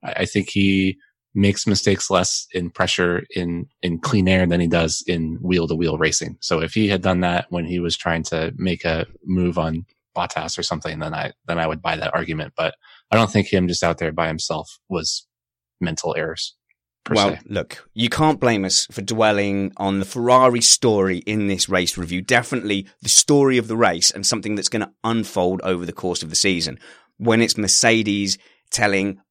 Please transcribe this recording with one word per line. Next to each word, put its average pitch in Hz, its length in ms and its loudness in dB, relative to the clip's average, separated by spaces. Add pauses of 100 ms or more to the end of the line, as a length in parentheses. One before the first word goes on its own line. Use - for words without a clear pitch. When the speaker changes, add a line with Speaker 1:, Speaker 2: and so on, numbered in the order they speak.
Speaker 1:
I, - 140 -8
I 98 60 2
think 95 260 -2
he 95 480 2 (360)
makes 101 340 4
mistakes 98 420 2
less 92 420 0
in 87 180 -4
pressure 90 600 0
in, 87 360 -4 (160)
in 85 180 -2
clean 98 260 2
air 92 200 4
than 87 140 2
he 85 60 2
does 82 400 0
in 82 340 -2
wheel-to-wheel 82 560 0
racing. 80 440 -2
So 82 220 -2
if 80 100 -4
he 107 160 2
had 95 140 0
done 92 180 2
that 87 300 0
when 87 160 -4
he 90 120 -4
was 85 180 -2
trying 82 280 -2
to 82 320 -4
make 90 280 -2
a 82 220 -2 (180)
move 90 320 0
on 80 280 -2 (320)
Bottas 80 420 -6
or 87 60 -6
something, 78 340 -6
then 78 160 -6
I, 76 180 -6 (140)
then - 140 -4
I - 60 0
would 78 160 -6
buy 80 140 -6
that - 180 -6
argument. 80 420 -6
But - 180 -2 (380)
I 107 40 4
don't 110 140 4
think 104 160 2
him 90 220 2
just 87 160 -4
out 82 140 0
there 80 120 -2
by 80 160 -2
himself 78 640 -6
was - 400 -6 (520)
mental - 360 -4
errors, 80 400 -6 (480)
per 220 100 -2
Speaker 2:
Well, 101 220 4
Speaker 1:
se. - 80 -18
Speaker 2:
look, - 480 -8
you 117 160 -2
can't 156 320 2
blame 113 240 2
us - 260 0
for - 120 -10
dwelling 101 720 0
on 98 240 0
the 95 60 -4
Ferrari 123 560 4
story 98 560 4
in 107 280 -2
this 95 220 -2
race 92 280 0
review. 90 260 -6
Definitely 104 680 0 (140)
the 117 80 -4
story 139 480 4
of 110 100 -2
the 113 80 -4
race 92 340 2
and 95 160 -6
something 107 300 -2
that's 98 140 -2
gonna 104 220 -4 (120)
unfold 101 580 -2
over 90 240 -4
the 85 60 -8
course 87 300 -4
of 80 80 -10
the 78 60 -4
season. 85 440 0 (380)
When 113 240 4
it's - 160 0
Mercedes 104 800 2 (320)
telling 98 500 0 (100)